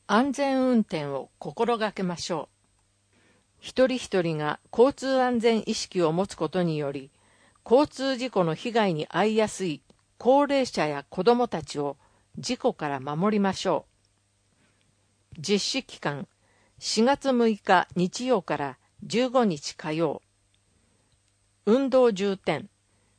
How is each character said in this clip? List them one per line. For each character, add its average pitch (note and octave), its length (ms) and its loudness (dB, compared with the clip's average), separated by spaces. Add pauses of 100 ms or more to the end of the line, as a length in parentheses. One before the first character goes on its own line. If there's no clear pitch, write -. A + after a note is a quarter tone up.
安 A#3+ 280 2
全 C4+ 260 0
運 B3+ 200 4
転 D#3 260 -2
を C#3 320 -6
心 A3+ 400 -2
が G#3 140 -2
け G3+ 100 -6
ま F3+ 160 -4
し - 120 -8
ょ D#3 220 -6
う。 - 640 -20 (420)
一 - 280 0
人 B3 100 0
一 G3 240 -2
人 D#3+ 160 0
が D3+ 240 -4 (100)
交 C4 220 4
通 C4 300 -2
安 B3 180 0
全 A3+ 260 2
意 A3+ 60 -4
識 - 300 -4
を D#3 100 4
持 F#3 140 0
つ - 80 -12
こ D#3+ 160 -4
と F#3 120 -2
に D#3+ 140 0
よ C#3+ 160 -4
り、 C3+ 180 -12 (540)
交 C#4+ 240 4
通 C4+ 300 -4
事 B3 120 -4
故 F#3 140 0
の D#3+ 100 -2
被 A#3 180 -8
害 G#3 200 2
に D3+ 160 -4
遭 F#3+ 180 0
い A3 100 0
や G#3+ 120 2
す - 160 -6
い D3+ 160 -4 (380)
高 C4+ 260 4
齢 C4+ 220 0
者 E3 200 -2
や C#3+ 220 -6
子 - 160 -6
ど A#3+ 100 6
も A#3+ 140 0
た E3 140 -4
ち - 160 -10
を C#3+ 180 -2 (400)
事 A#3 220 -6
故 A#3+ 160 0
か D3+ 140 -6
ら C#3 120 -4
守 D#3+ 360 0
り G3+ 40 2
ま F#3+ 140 2
し - 120 -6
ょ D#3 200 0 (1500)
う。 - 20 -14
実 G3 180 0
施 - 260 -4
期 - 160 -20
間、 C#3+ 280 -6 (500)
四 - 240 -2
月 C4+ 300 2
六 A#3 240 4
日 F#3 400 2
日 F#3 300 -2
曜 A#3 160 2
か D3+ 160 -4
ら C#3 200 -6 (240)
十 A#3 280 0
五 B3 160 4
日 D#3 280 -4
火 D#3 180 -8
曜。 D#3+ 280 -2 (1400)
運 C4 240 4
動 B3 240 4
重 F#3+ 240 -2
点、 D3+ 320 -4 (500)